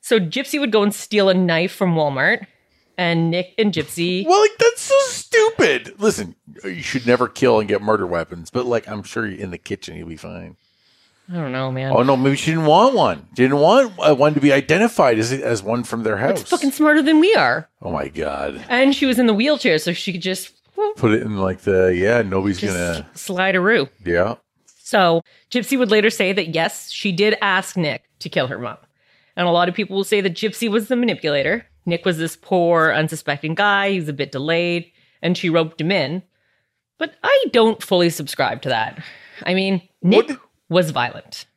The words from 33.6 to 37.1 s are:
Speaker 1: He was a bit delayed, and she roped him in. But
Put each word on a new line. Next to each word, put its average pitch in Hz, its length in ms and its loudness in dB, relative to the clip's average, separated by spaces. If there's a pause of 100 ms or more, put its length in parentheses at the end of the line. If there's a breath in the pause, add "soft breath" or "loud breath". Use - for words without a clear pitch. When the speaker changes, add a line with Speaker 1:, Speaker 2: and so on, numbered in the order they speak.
Speaker 1:
He 190 100 -2
was 151 80 -6
a 147 40 -6
bit 143 200 -6
delayed, 170 580 -2 (320)
and 175 140 0
she 175 140 -2
roped 160 300 0
him 165 100 -2
in. 175 320 -2 (760)
But 320 240 -8